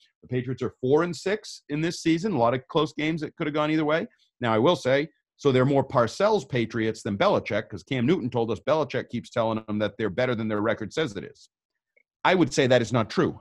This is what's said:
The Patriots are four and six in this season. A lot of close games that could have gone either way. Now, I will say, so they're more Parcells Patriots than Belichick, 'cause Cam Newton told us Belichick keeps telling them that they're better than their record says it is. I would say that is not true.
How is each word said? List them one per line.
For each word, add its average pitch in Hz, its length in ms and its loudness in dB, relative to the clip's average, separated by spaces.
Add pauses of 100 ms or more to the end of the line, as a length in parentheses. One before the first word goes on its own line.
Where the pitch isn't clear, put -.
(220)
The - 60 -20
Patriots 127 340 -4
are 107 180 -6
four 147 240 2
and 175 100 -4
six - 540 -6
in 147 120 -4
this 170 220 -4
season. 170 300 0
A 147 60 0
lot 117 160 4
of 131 120 -6
close 156 260 0
games 156 280 -4
that 147 160 -10
could 160 100 -4
have 147 80 -4
gone 151 160 0
either 160 140 2
way. 160 240 0 (320)
Now, 117 120 2
I 110 60 4
will 156 160 4
say, 139 360 0 (260)
so 139 160 2
they're 127 120 4
more 139 220 2
Parcells 151 640 0
Patriots 113 560 -2
than 107 120 -2
Belichick, 117 520 0
'cause 90 160 -14
Cam 127 200 -2
Newton 123 260 0
told 117 200 -2
us 104 80 -4
Belichick 139 520 -2
keeps 117 200 -10
telling 113 380 -2
them 107 100 -4
that 104 180 -2
they're 110 140 -2
better 123 240 -2
than 110 140 -4
their 107 120 -2
record 110 320 -4
says 151 240 -4
it 85 60 -8
is. - 260 -20 (760)
I 175 100 4
would 165 180 2
say 139 140 2
that 123 160 6
is 110 100 -4
not 113 180 0
true. 139 300 0